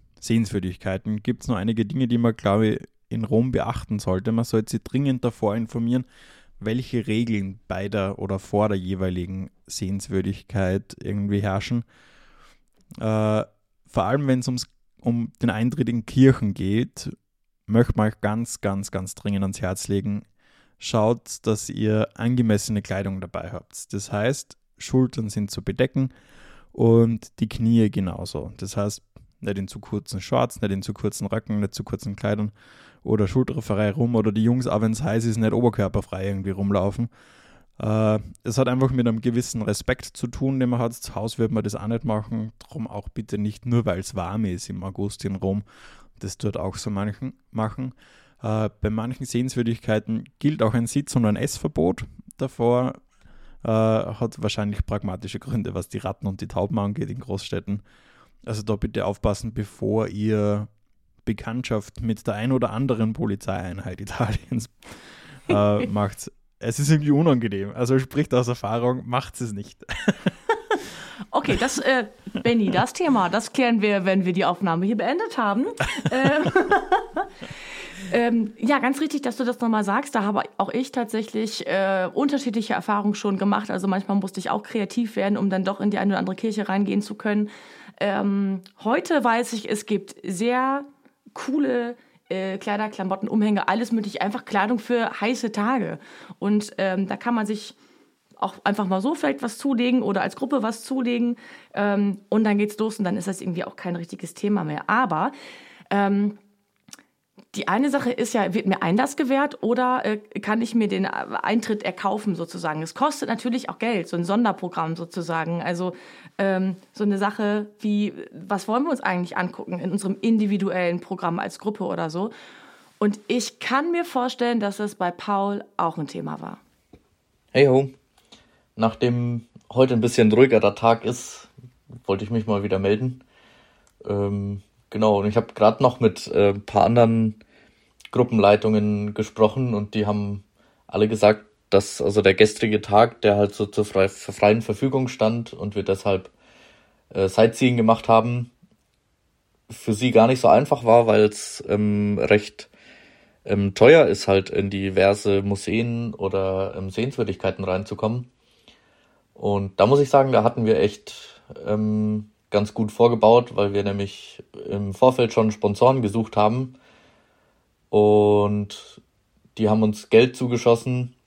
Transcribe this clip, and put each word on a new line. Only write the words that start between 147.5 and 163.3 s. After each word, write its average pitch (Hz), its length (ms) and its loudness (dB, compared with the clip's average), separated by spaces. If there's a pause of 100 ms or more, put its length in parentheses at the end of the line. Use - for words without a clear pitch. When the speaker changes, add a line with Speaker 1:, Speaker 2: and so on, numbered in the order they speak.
Speaker 3:
gemacht 113 320 2
haben, 120 440 2 (1200)
für - 220 -4
sie 117 200 0
gar 113 160 10
nicht 127 120 2
so - 60 4
einfach 120 380 6
war, 117 240 8
weil's, 107 580 2
ähm, 104 540 0
recht, - 500 2 (720)
ähm, 98 300 0
teuer 143 320 10
ist, 80 220 0
halt 98 220 4
in 98 200 -2
diverse 98 720 2
Museen 113 720 -2
oder, 95 640 -2
ähm, 95 140 -8
Sehenswürdigkeiten 104 760 -4
reinzukommen. 104 640 -4 (1080)
Und 101 400 -2
da 101 80 8
muss 139 140 6
ich 139 100 2
sagen, 135 220 6
da 117 100 6
hatten 117 240 0
wir 110 140 4
echt, - 600 -4 (240)
ähm, 107 640 0 (200)
ganz 104 240 0
gut 107 160 -2
vorgebaut, 117 640 6